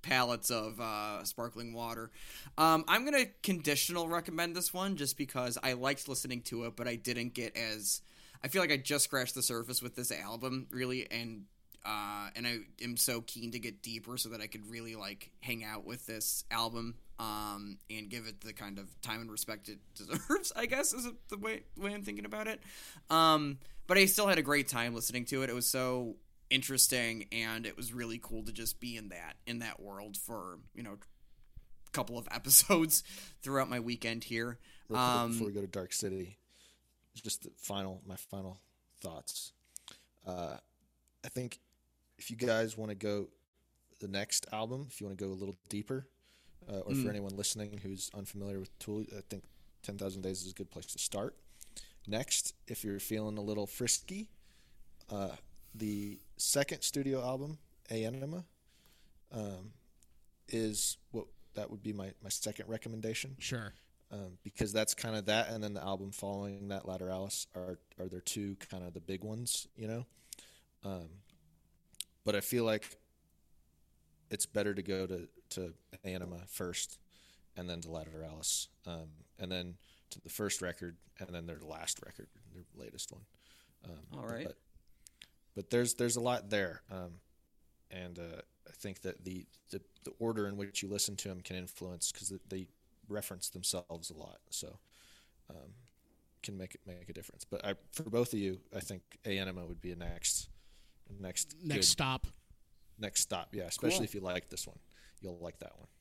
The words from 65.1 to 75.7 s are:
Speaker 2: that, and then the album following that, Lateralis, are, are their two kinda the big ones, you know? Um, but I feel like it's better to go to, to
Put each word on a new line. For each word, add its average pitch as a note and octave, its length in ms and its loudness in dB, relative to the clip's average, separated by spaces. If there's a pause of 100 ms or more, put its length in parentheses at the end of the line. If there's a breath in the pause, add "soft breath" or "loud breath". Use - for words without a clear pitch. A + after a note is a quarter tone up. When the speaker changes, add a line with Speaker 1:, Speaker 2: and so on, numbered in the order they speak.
Speaker 2:
that, G#2+ 260 6
and A2 160 -2
then G#2 100 -2
the E2 80 -4
album G2 300 -2
following G2+ 560 -4
that, G2 160 -2
Lateralis, F#2 640 -2 (100)
are, F2+ 220 -4 (200)
are F#2 100 -4
their F2+ 120 -6
two G2+ 360 -2 (140)
kinda F2+ 220 -6
the F2 80 -8
big F#2+ 240 -4
ones, A2+ 500 -2
you A2 140 -6
know? A#2 180 -4 (760 loud breath)
Um, F2+ 240 -6 (1160)
but G#2 120 4
I G2 40 4
feel A#2+ 240 2
like A2 320 2 (1300)
it's - 160 0
better G#2 280 2
to G2 80 -2
go F#2+ 240 0
to, F2+ 220 -4 (220)
to F2 240 -4 (300)